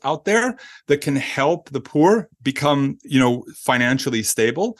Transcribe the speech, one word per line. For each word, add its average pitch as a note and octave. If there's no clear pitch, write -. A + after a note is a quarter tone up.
out D#3
there A#3
that C#3+
can C#3+
help C#3
the C3+
poor F3+
become, C#3
you C3+
know, B2
financially B2
stable. A#2+